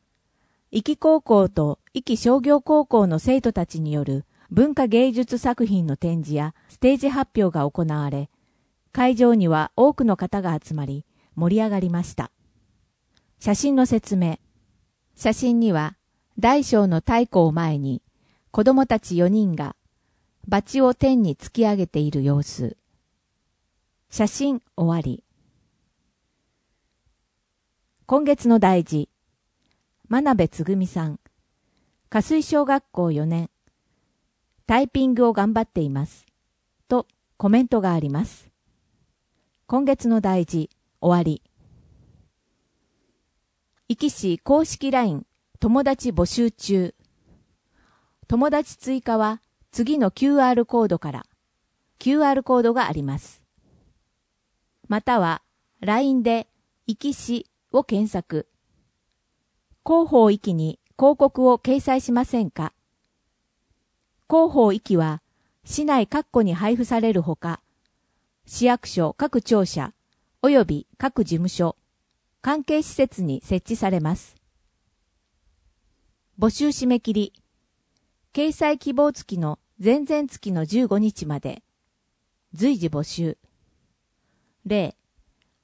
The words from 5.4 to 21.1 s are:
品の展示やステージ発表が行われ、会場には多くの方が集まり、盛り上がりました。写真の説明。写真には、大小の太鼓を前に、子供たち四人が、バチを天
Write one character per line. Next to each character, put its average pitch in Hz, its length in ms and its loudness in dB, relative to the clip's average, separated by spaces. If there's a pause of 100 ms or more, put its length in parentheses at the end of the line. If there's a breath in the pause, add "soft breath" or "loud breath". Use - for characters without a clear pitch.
品 190 220 0
の 139 100 -2
展 165 280 -4
示 143 100 -6
や 151 200 -4 (140)
ス - 100 -20
テ 262 160 4
ー - 20 2
ジ 269 120 -4
発 262 340 -2
表 175 120 0
が 143 160 -2
行 175 120 -4
わ 151 280 -4
れ、 143 180 -6 (600)
会 254 240 0
場 240 200 4
に 196 120 4
は 156 300 0
多 269 180 6
く 262 100 -2
の 202 120 2
方 - 260 -4
が 160 180 -2
集 - 140 -10
ま 147 100 -6
り、 139 220 -10 (300)
盛 175 200 2
り 220 60 2
上 220 80 -2
が 202 80 -2
り 180 100 -2
ま 175 140 -2
し - 120 -10
た。 - 180 -10 (1040)
写 208 160 -2
真 277 220 0
の 254 100 4
説 208 300 -2
明。 170 220 -2 (760)
写 - 180 -2
真 240 280 0
に 220 120 2
は、 156 240 -4 (420)
大 254 260 2
小 208 220 2
の 170 100 0
太 233 240 0
鼓 214 200 0
を 160 120 4
前 160 260 -2
に、 135 240 -6 (480)
子 214 140 0
供 262 220 4
た 220 120 0
ち 180 180 -6
四 175 120 4
人 202 260 0
が、 147 220 -8 (720)
バ 202 140 0
チ - 180 -4
を 247 140 4
天 262 280 2